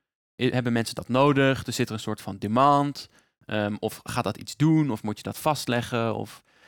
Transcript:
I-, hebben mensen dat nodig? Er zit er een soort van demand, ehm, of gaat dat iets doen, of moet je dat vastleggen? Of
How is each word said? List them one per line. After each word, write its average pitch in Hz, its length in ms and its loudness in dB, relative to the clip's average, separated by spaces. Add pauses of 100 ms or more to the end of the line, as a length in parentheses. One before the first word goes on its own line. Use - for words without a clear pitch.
(420)
I-, 127 80 2
hebben 120 220 0
mensen 117 220 0
dat - 140 -10
nodig? 135 580 4
Er 123 60 -6
zit 120 160 -2
er 110 60 -6
een 107 60 -6
soort 107 200 -6
van 98 180 -10
demand, 143 680 2 (360)
ehm, 104 340 -2
of - 240 -6
gaat - 220 -4
dat 95 120 -4
iets - 200 -14
doen, 156 340 4
of 110 120 -6
moet 107 140 -4
je - 60 -18
dat - 160 -6
vastleggen? 120 760 -2
Of 110 280 -10 (260)